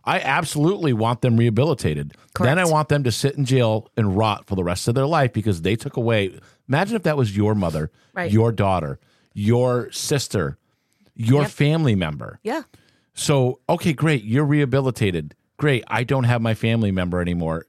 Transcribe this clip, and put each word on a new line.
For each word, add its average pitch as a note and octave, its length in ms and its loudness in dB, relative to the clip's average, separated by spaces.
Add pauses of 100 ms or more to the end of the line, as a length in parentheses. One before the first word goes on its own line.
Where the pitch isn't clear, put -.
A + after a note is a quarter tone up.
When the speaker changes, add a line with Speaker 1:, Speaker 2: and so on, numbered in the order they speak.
Speaker 1:
I D#3+ 140 0
absolutely D3+ 760 0
want A2+ 280 0
them A#2+ 140 2
rehabilitated. A2+ 760 0 (220)
Speaker 2:
Correct. - 120 2
Speaker 1:
Then D#3 120 2
I F#3 60 2
want D3+ 240 2
them C#3+ 140 0
to B2 80 0
sit C3+ 240 -2
in C#3 100 -2
jail A#2 520 0
and G2+ 180 0
rot G#2+ 300 0
for G2+ 100 -4
the F#2 80 0
rest F2 240 -4
of A#2 80 0
their C3+ 120 2
life D3 260 0
because G2+ 300 -2
they F#2 120 0
took C#3 220 -8
away. A2 420 0 (300)
Imagine F#3 260 0
if F#3 80 -4
that D3+ 140 0
was G#2+ 180 0
your G#2 200 2
mother, D#2 360 -2 (220)
Speaker 2:
Right. F2+ 180 -6
Speaker 1:
your A2+ 200 4
daughter, F#2 480 -2 (340)
your A#2+ 580 0
sister, G2 680 -4 (580)
your A#2 260 2
Speaker 2:
Yep. C#3+ 100 -2
Speaker 1:
family D3 440 2
member. D2+ 480 -4
Speaker 2:
Yeah. C4+ 180 -4 (560)
Speaker 1:
So, C3 500 0
okay, E3+ 260 0
great. D3 300 0
You're B2 220 0
rehabilitated. B2+ 880 0 (240)
Great. C#3 300 0
I A2+ 160 -2
don't C3 220 0
have A#2+ 160 2
my A2+ 120 0
family A2+ 380 0
member F2+ 280 -2
anymore. E2+ 500 -2